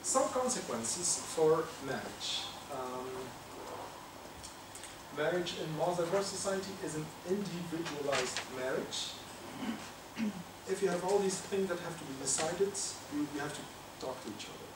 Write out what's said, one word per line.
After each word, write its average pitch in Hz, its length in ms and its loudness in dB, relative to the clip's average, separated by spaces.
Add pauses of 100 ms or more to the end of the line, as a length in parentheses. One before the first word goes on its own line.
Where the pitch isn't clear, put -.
Some - 260 4
consequences 180 880 2 (140)
for 160 320 8 (220)
marriage. - 580 -2 (260)
Um, 127 380 -4 (2000)
marriage 170 400 2
in 170 180 -2
more 170 220 4
diverse 190 300 4
society 190 440 0 (140)
is 156 100 -2
an 156 100 -2 (220)
individualized 160 1120 0 (160)
marriage. 131 440 0 (1700)
If 190 120 2
you 190 80 6
have 175 140 2
all 196 160 6
these 190 200 4
things 196 300 2
that 175 100 2
have 170 180 -6
to 151 80 -8
be 135 160 -6
decided, 175 500 4 (400)
you, 147 220 2
you 147 60 -2
have 139 160 -2
to - 80 -6 (420)
talk - 180 -4
to - 60 -6
each 104 160 -6
other. - 300 -10